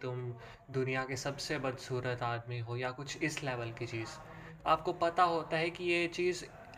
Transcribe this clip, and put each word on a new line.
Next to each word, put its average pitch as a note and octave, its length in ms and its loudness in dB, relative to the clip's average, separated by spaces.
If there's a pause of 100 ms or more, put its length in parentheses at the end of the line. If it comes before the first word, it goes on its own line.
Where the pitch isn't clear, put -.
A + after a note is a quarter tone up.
तुम B2 300 -4 (380)
दुनिया C3 340 2
के C3 120 -4
सबसे C#3 420 -2
बदसूरत B2 640 -2
आदमी A#2+ 360 -2
हो A#2+ 180 -4
या B2+ 140 0
कुछ C#3+ 320 -8
इस D3+ 220 0
लेवल A#2+ 280 -2
की A#2 140 -6
चीज़। A2+ 300 -4 (500)
आपको D#3+ 280 4
पता E3+ 300 6
होता E3 320 4
है E3 140 4
कि F3+ 140 -4
ये F3 240 6
चीज़ F3 360 0 (340)